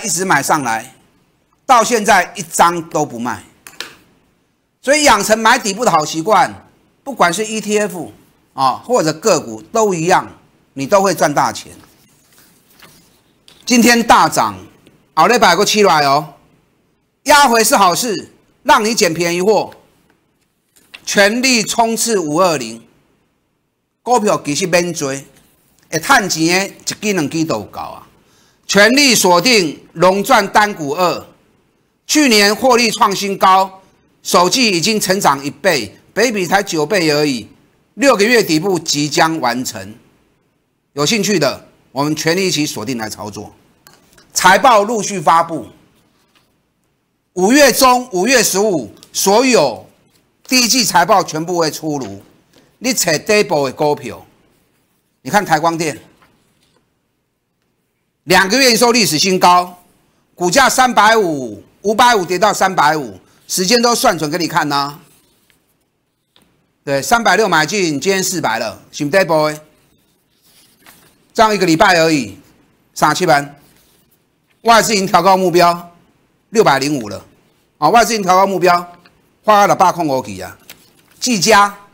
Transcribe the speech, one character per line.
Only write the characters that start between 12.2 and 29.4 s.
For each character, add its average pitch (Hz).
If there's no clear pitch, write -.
今 240
天 233
大 190
涨， 110
后 160
礼 226
拜 202
还 170
阁 196
起 -
来 160
哦， 151
压 285
回 233
是 277
好 185
事， 170
让 254
你 226
捡 185
便 170
宜 180
货。 185
全 214
力 254
冲 226
刺 220
五 151
二 175
零， 117
股 247
票 185
其 143
实 185
免 175
追， 139
会 165
赚 226
钱 170
的 -
一 -
支 208
两 156
支 160
都 131
有 98
够 90
啊！ 78
全 208
力 269
锁 180
定 180